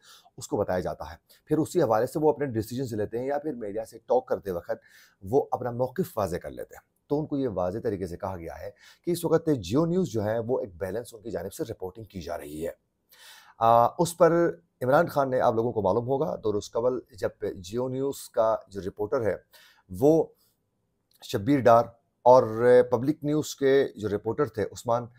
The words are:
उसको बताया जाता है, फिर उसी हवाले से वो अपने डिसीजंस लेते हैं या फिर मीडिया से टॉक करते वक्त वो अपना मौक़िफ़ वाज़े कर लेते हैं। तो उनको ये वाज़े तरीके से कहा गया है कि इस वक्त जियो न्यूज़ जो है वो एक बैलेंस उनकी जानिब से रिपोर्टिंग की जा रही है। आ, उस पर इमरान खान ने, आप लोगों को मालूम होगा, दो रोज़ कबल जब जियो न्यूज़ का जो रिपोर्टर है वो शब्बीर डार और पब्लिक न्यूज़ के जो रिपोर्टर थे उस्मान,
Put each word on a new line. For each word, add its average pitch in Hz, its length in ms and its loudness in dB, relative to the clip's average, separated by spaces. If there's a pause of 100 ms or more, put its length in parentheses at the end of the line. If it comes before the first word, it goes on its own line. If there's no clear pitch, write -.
(380)
उसको 127 200 -6
बताया 92 220 0
जाता 80 240 -8
है, 78 140 -18 (320)
फिर 151 80 0
उसी 160 220 0
हवाले 117 260 2
से 156 140 -4
वो 151 120 4
अपने 147 140 -2
डिसीजंस 117 460 -4
लेते 104 260 -4
हैं 127 100 -6
या 143 100 -2
फिर 147 160 -6
मीडिया 110 300 -8
से 117 240 -20
टॉक 120 200 2
करते 98 240 -4
वक्त 87 280 -6 (420)
वो 117 300 0
अपना 117 200 -4
मौक़िफ़ 127 460 -4
वाज़े 87 200 -2
कर 76 120 -12
लेते 60 260 -14
हैं। - 60 -20 (280)
तो 143 60 0
उनको 147 200 -4
ये 135 100 0
वाज़े 92 340 -2
तरीके 95 260 -4
से 85 100 -8
कहा 95 200 -8
गया 82 180 -12
है 87 180 -14 (320)
कि 175 80 -2
इस 170 120 -4
वक्त 160 260 2
जियो 120 360 0
न्यूज़ 175 240 -2
जो 110 100 -4
है 107 200 -2
वो 120 200 -2
एक 95 180 -10
बैलेंस 98 360 -8
उनकी 110 160 -14
जानिब 90 200 -8
से 160 140 -8
रिपोर्टिंग 107 460 -12
की 92 100 -10
जा 82 140 -8
रही 78 280 -10
है। 85 120 -6 (840)
आ, 117 260 6
उस 165 260 -2
पर 170 500 2 (200)
इमरान 147 260 2
खान 135 220 0
ने, 127 80 0
आप 110 180 2
लोगों 117 160 -2
को 107 100 -4
मालूम 98 220 2
होगा, 139 320 -4
दो 110 140 -4
रोज़ 101 240 -4
कबल 123 260 -2 (180)
जब 110 140 -4 (120)
जियो 101 440 -6
न्यूज़ 135 420 -6
का 110 400 0
जो 98 100 -12
रिपोर्टर 104 420 -4
है 95 140 0 (540)
वो 139 440 2 (880)
शब्बीर 127 380 0
डार 117 360 6 (280)
और 123 200 10 (480)
पब्लिक 131 320 0
न्यूज़ 147 300 -2
के 135 460 2
जो 101 80 -4
रिपोर्टर 110 400 -2
थे 98 160 -2
उस्मान, 120 440 -4 (100)